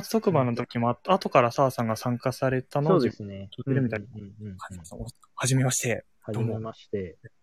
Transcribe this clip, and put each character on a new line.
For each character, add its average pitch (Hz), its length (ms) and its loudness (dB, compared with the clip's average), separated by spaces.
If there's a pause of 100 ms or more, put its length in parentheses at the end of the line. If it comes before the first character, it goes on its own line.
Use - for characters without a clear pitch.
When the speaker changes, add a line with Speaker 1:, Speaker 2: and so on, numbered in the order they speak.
Speaker 1:
末 - 80 -6
特 214 220 2
番 135 160 4
の 120 80 0
時 120 240 -4
も、 117 80 2
Speaker 2:
う 120 40 4
ん。 - 20 2
Speaker 1:
あ-、 - 200 2
後 - 160 0
か 135 120 6
ら 120 100 4
澤 135 200 2
さ 123 120 -2
ん 113 40 -2
が 110 80 0
参 123 220 -2
加 127 140 0
さ 131 180 0
れ 131 120 0
た 143 200 -2
の 165 140 6
を 165 40 6
Speaker 2:
そ 123 60 2
う 110 40 4
で - 20 -10
す - 120 -12
ね。 98 340 -12
Speaker 1:
聞 123 40 -8
い - 40 -6
て 139 60 0
る 131 100 4
み 123 80 2
た 107 80 -4
い - 20 -4
な。 101 60 -12 (100)
Speaker 2:
う - 20 -12
ん 107 40 -12
う - 20 -12
ん 101 40 -14
う 104 160 -18
ん 107 40 -8
う - 20 -10
ん - 20 -10
う 95 40 -12
ん。 - 20 -14 (340)
Speaker 1:
お-、 113 140 -10 (300)
は - 120 -4
じ 131 80 2
め 131 80 4
ま 127 80 2
し - 100 -2
て。 117 240 -2 (220)
ど 110 120 -2
う 120 40 0
も。 113 100 0
Speaker 2:
は 113 60 -4
じ - 0 -
め 110 60 -6
ま 110 80 -8
し - 160 -20
て。 92 280 -6 (260)